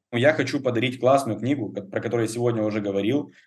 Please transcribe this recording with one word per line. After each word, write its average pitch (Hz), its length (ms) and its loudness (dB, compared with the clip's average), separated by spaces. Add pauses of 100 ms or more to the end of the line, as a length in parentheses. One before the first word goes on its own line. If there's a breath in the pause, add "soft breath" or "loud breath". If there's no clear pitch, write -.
(120)
Ну, 120 60 -2
я 143 160 6
хочу 139 280 -2
подарить 113 380 0
классную 120 400 2
книгу, 117 320 -2
ко-, 98 120 -8
про - 180 -6
которую 113 260 -2
я 110 60 -6
сегодня 117 300 0
уже 107 180 -2
говорил. 101 500 0 (160 soft breath)